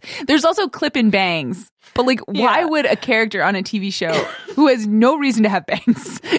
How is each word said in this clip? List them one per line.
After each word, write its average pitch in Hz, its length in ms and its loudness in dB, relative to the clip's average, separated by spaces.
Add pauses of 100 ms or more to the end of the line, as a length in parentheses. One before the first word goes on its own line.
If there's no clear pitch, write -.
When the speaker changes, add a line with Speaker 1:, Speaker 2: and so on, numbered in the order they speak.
(260)
Speaker 1:
There's 285 200 2
also 339 240 2
clip-in 262 400 0
bangs. 180 600 -2 (260)
But, 254 120 0
like, 254 140 0
why 220 400 0
Speaker 2:
Yeah. 349 40 0
Speaker 1:
would 311 200 0
a 220 100 2
character 220 480 -2
on 196 120 2
a 185 80 -2
T - 160 -6
V 190 120 -4
show 165 220 -4
Speaker 2:
<laughs> - 420 -6
Speaker 1:
who 294 120 6
has 220 200 2
no 226 300 4
reason 247 260 2
to 214 60 4
have 196 160 -2
bangs, - 560 -2 (180)